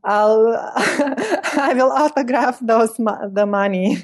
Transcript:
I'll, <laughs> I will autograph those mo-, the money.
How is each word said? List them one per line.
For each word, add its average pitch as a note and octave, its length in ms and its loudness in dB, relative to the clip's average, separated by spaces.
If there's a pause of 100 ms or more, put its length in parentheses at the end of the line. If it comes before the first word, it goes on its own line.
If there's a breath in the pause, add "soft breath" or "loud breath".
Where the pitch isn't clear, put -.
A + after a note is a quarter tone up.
I'll, G#3+ 540 2 (160)
<laughs> - 40 -8
I C#4+ 1000 -2
will B3+ 160 2
autograph B3 680 0
those A3+ 360 2
mo-, G#3 320 -4
the G3+ 140 0
money. G3+ 600 0